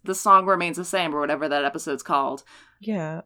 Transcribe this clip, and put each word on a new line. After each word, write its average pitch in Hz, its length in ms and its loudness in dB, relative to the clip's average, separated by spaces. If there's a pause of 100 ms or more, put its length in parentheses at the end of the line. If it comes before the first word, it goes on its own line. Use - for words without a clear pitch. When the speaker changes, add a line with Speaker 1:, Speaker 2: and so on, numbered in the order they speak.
Speaker 1:
the 185 100 -4
song 190 320 6
remains 175 300 0
the 175 80 -6
same 175 300 -2
or 147 60 -2
whatever 147 280 -2
that 143 160 0
episode's 139 380 -4
called. 139 400 0 (380)
Speaker 2:
Yeah. 165 460 -6